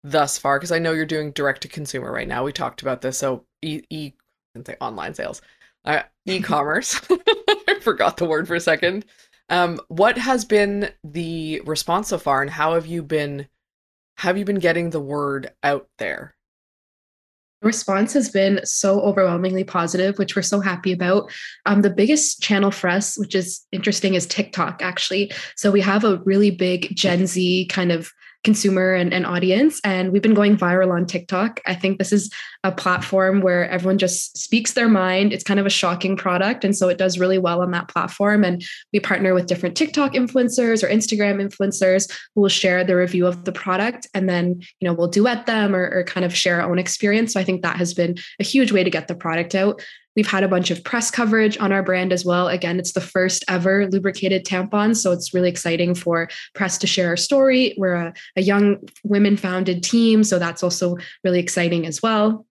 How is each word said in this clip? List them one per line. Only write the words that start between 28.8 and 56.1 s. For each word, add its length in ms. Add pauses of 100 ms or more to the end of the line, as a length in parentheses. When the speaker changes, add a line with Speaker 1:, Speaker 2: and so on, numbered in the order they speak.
Speaker 2:
and, 180
and 140
audience, 560
and 300
we've 100
been 100
going 240
viral 360
on 120
TikTok. 600
I 80
think 240
this 140
is 200 (300)
a 80
platform 720
where 280
everyone 300
just 400
speaks 360
their 140
mind. 440
It's 100
kind 160
of 80
a 40
shocking 460
product, 480
and 100
so 140
it 100
does 200
really 200
well 240
on 100
that 160
platform. 560
And 200 (280)
we 80
partner 340
with 140
different 280
TikTok 360
influencers 720
or 20
Instagram 580
influencers 640 (260)
who 60
will 60
share 360
the 100
review 320
of 180
the 80
product, 640
and 140
then, 340 (160)
you 80
know, 80
we'll 140
duet 380
them 280
or, 160
or 140
kind 200
of 100
share 280
our 80
own 80
experience. 540
So 80
I 40
think 180
that 140
has 160
been 240 (220)
a 60
huge 260
way 140
to 60
get 180
the 80
product 400
out. 260 (360)
We've 80
had 160
a 60
bunch 240
of 100
press 300
coverage 460
on 120
our 100
brand 320
as 120
well. 240
Again, 320
it's 100
the 100
first 460
ever 400
lubricated 580
tampon, 520
so 160
it's 200
really 160
exciting 460
for 340 (280)